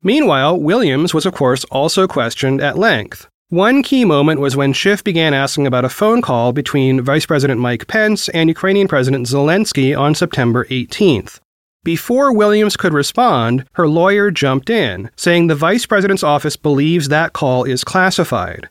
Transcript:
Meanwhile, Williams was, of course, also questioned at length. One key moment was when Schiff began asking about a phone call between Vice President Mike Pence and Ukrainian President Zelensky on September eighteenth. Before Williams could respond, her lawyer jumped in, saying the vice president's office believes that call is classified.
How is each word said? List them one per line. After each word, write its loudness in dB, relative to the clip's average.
Meanwhile, 2
Williams 0
was, -2
of -2
course, 0
also 0
questioned -2
at -2
length. -2
One 2
key 2
moment 2
was -2
when 0
Schiff -2
began 0
asking -2
about 0
a -2
phone 0
call 0
between 0
Vice -2
President 0
Mike -4
Pence -2
and 0
Ukrainian 0
President 0
Zelensky 0
on 2
September -2
eighteenth. -2
Before 0
Williams 2
could -2
respond, 0
her 0
lawyer 2
jumped -2
in, -2
saying 2
the 2
vice 0
president's 0
office 0
believes 0
that 0
call 0
is -4
classified. -2